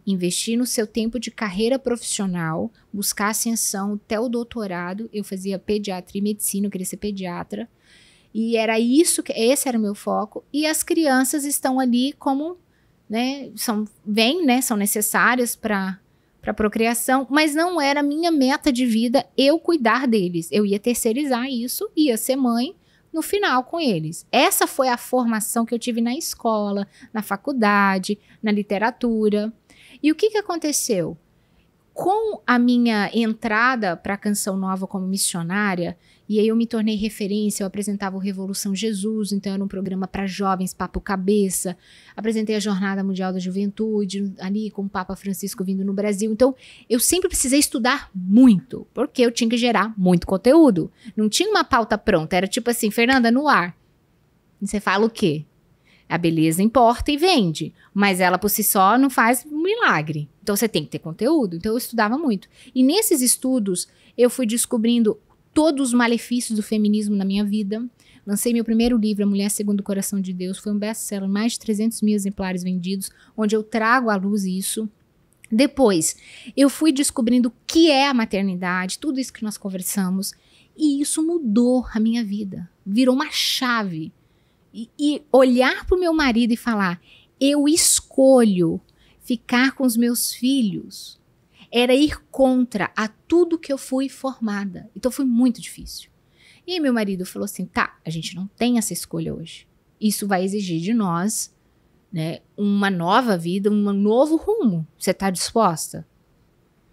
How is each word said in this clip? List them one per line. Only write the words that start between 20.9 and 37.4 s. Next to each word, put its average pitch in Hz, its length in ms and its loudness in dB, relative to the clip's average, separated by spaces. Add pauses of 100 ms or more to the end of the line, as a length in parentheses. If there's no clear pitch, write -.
isso, 254 500 -6
ia 302 180 4
ser 254 200 -2
mãe 254 400 0 (360)
no 320 120 -4
final 339 400 0
com 339 160 -8
eles. 170 520 -2
Essa 330 360 2
foi 262 220 0
a 240 80 0
formação 233 680 -2
que - 80 -6
eu 233 60 -2
tive 233 220 -4
na 233 140 -2
escola, 208 680 -2 (260)
na 214 120 -6
faculdade, 202 960 0 (240)
na 214 80 0
literatura. 208 1000 0 (520)
E 294 80 4
o 311 40 0
que 415 140 2
que 427 80 -2
aconteceu? 269 800 -2 (760)
Com 427 520 -2
a 247 140 2
minha 240 520 2
entrada 220 840 0
pra 196 200 -6
Canção 208 380 -4
Nova 190 300 -4
como 185 220 -6
missionária, 180 920 -2 (320)
e 214 100 0
aí 208 100 4
eu 220 60 2
me 233 120 0
tornei 220 280 -2
referência, 208 680 -4